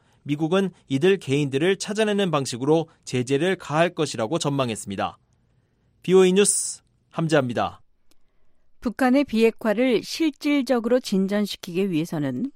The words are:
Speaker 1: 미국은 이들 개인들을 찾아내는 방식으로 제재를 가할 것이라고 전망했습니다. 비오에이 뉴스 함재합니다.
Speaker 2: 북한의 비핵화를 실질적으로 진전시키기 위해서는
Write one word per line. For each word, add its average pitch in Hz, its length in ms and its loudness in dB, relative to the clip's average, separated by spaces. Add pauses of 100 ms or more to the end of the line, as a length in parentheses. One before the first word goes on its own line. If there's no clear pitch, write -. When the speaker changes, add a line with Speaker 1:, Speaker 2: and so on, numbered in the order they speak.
(220)
Speaker 1:
미국은 160 480 0 (180)
이들 175 300 2
개인들을 143 580 0
찾아내는 202 540 -2
방식으로 143 580 0 (160)
제재를 139 520 0
가할 170 380 -2
것이라고 135 440 -2
전망했습니다. 110 800 -4 (840)
비오에이 185 320 6
뉴스 - 480 0 (280)
함재합니다. 127 680 -2 (1000)
Speaker 2:
북한의 254 440 2
비핵화를 226 800 2
실질적으로 269 960 0
진전시키기 196 920 -2
위해서는 156 640 -4